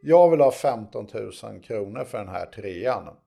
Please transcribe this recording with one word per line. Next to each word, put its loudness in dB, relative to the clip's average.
Jag 6
vill 4
ha 6
femtontusen -8
kronor -10
för -12
den -12
här -10
trean. -8